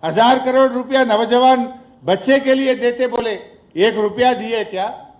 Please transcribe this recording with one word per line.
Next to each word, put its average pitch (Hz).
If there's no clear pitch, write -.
हजार 220
करोड़ 262
रुपया 254
नौजवान 240
बच्चे 196
के 262
लिए 262
देते 240
बोले, 233
एक 202
रुपया 220
दिए 220
क्या? 190